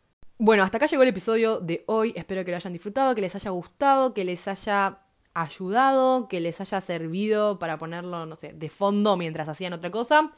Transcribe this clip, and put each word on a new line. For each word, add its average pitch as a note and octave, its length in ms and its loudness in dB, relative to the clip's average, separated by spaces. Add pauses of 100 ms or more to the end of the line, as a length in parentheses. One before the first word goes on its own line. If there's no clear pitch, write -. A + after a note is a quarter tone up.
(380)
Bueno, G#3+ 260 6
hasta F#3+ 140 0
acá C#4 100 2
llegó C#4 160 4
el B3+ 60 6
episodio A3 500 0
de E3+ 280 -6
hoy. A3 280 0
Espero F#3+ 300 -6
que F3+ 60 -6
lo F3 60 -4
hayan F3+ 160 -10
disfrutado, B3+ 400 0
que G#3+ 80 -2
les F#3 140 -4
haya G3 160 -8
gustado, C4 640 2
que G3 100 -4
les F3+ 240 -4
haya G3 520 -2 (340)
ayudado, B3+ 920 2
que F3+ 120 -4
les E3+ 220 -4
haya F#3+ 200 -4
servido G3 760 -2
para D#3+ 180 -4
ponerlo, E3+ 480 -10
no D#3+ 100 -14
sé, - 180 -16
de D#3 160 -10
fondo G3+ 480 2
mientras D#3+ 320 -6
hacían F3+ 240 -8
otra F3 180 -8
cosa. D4 460 2